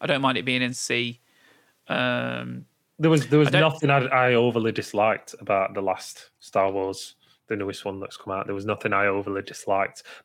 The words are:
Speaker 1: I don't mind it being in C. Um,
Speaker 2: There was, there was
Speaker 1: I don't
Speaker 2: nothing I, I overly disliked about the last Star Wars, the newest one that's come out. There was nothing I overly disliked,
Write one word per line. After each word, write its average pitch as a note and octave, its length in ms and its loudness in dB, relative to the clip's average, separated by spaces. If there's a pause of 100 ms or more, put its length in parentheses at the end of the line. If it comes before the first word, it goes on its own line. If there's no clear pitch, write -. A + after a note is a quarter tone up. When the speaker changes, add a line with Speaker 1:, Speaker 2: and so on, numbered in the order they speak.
Speaker 1:
I - 60 -6
don't C#3+ 140 2
mind C3 180 0
it G#2 60 -4
being B2+ 180 -2
in B2 120 -4
C. A#2+ 460 -4 (680)
Um, B2 800 -4 (320)
Speaker 2:
There D#3+ 120 4
was, C#3+ 180 4
there D3 100 6
was D3 100 6
Speaker 1:
I C#3+ 40 2
don't E3+ 80 4
Speaker 2:
nothing D3+ 300 2
I, C3+ 160 4
I B2+ 280 4
overly A#2 380 2
disliked G#2 680 0
about G2 340 0
the G2 80 -4
last - 480 -6 (100)
Star G2 300 0
Wars, F#2+ 440 -6 (340)
the A2 80 -4
newest G2 280 -8
one G2 160 -6
that's G2 160 -12
come - 160 -10
out. F#2+ 140 -4
There G2+ 80 -6
was G2 120 -8
nothing G#2+ 260 -2
I G2+ 140 4
overly G2 360 -2
disliked, - 600 -2 (220)